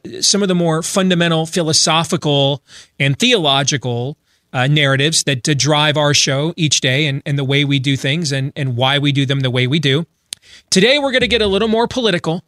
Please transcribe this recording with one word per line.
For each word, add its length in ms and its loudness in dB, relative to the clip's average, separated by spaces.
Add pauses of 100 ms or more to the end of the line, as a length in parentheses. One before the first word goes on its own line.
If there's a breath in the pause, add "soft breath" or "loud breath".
(200)
some 220 0
of 80 0
the 60 0
more 280 0
fundamental 600 0
philosophical 1160 0 (380 loud breath)
and 180 0
theological, 1000 0 (340)
uh, 160 0
narratives 560 2
that, 220 -2
to 100 0
drive 400 2
our 180 2
show 440 0
each 240 0
day 240 0
and, 200 -4
and 140 -2
the 60 -4
way 180 2
we 160 0
do 160 0
things 380 -2
and, 240 -4
and 180 -4
why 240 0
we 140 0
do 120 0
them 140 -2
the 120 -2
way 160 0
we 120 0
do. 260 0 (640 loud breath)
Today 300 4
we're 140 0
gonna 140 0
get 140 0
a 60 2
little 220 0
more 180 2
political 600 -2